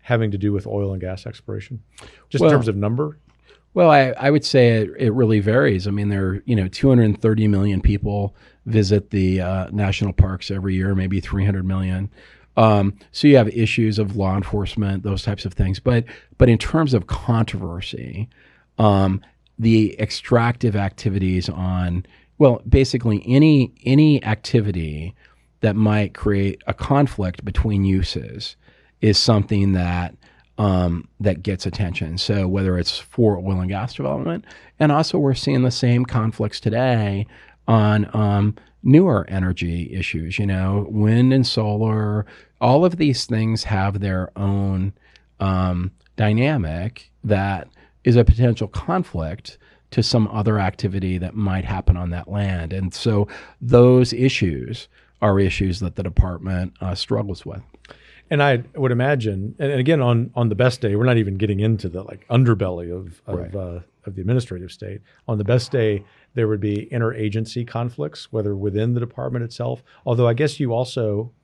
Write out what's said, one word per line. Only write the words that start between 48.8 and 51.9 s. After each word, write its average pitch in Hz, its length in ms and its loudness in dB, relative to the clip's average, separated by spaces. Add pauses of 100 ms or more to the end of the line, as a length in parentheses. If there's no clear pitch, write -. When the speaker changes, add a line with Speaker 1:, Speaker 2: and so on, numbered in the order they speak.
Speaker 2:
to 117 100 0
some 110 300 2
other 107 260 0
activity 92 580 -2
that 90 200 -6
might 95 280 -2
happen 92 320 2